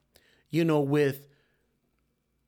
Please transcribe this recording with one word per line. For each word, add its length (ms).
you 140
know, 160
with, 400